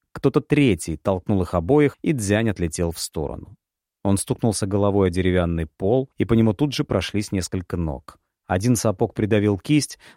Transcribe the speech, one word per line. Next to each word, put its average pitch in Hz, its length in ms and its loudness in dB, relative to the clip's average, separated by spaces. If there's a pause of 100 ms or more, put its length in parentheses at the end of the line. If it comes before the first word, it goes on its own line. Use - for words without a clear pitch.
(140)
Кто-то 139 280 0
третий 117 560 0
толкнул 98 440 -2
их 87 120 -6
обоих, 127 480 2
и - 100 0
Дзянь 110 380 0
отлетел 87 420 -2
в - 80 -10
сторону. - 560 -10 (480)
Он 98 140 2
стукнулся 113 480 -2
головой 101 420 2
о 90 40 0
деревянный 87 560 0
пол, 123 500 -2
и 113 80 0
по 113 80 0
нему 113 200 4
тут 143 200 -2
же - 100 -2
прошлись - 480 -4
несколько 92 460 -6
ног. 76 400 -6 (300)
Один 101 280 2
сапог 110 380 -2
придавил 104 440 2
кисть, - 420 -2 (180)